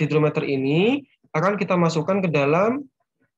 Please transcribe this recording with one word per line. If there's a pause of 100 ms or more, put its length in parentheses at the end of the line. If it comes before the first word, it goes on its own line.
hidrometer
ini (320)
akan
kita
masukkan
ke
dalam (540)